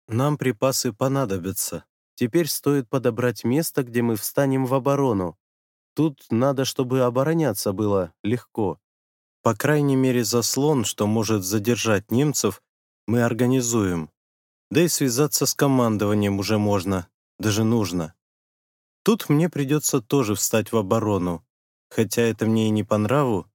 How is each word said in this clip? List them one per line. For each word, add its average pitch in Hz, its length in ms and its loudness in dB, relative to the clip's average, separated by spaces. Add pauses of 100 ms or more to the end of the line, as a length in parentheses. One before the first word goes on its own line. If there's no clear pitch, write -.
Нам 135 280 0
припасы 127 560 -2
понадобятся. 98 920 -4 (300)
Теперь 143 340 0
стоит 139 400 -2
подобрать 120 560 -2
место, 139 380 0
где 120 200 -2
мы 113 140 0
встанем 135 500 0
в 123 80 -2
оборону. 127 640 0 (560)
Тут 147 360 -2
надо, 131 340 2
чтобы 131 360 -2
обороняться 127 720 0
было 98 400 0 (100)
легко. 104 560 -4 (640)
По 113 120 2
крайней 143 420 2
мере, 123 280 2
заслон, 123 600 0
что - 220 -4
может 107 380 0
задержать 107 680 0
немцев, 127 520 0 (440)
мы 117 160 2
организуем. 117 880 0 (600)
Да 123 100 2
и 175 80 4
связаться 143 580 0
с - 80 -2
командованием 107 840 2
уже 101 200 0
можно, 98 500 0 (300)
даже 107 260 0
нужно. 90 500 0 (880)
Тут - 260 2
мне 160 220 2
придется 143 500 -2
тоже 113 340 0
встать - 380 -2
в 113 40 2
оборону. 98 680 0 (460)
Хотя 117 320 0
это 113 240 0
мне 110 220 2
и - 20 0
не 107 140 0
по 107 120 -2
нраву 113 580 0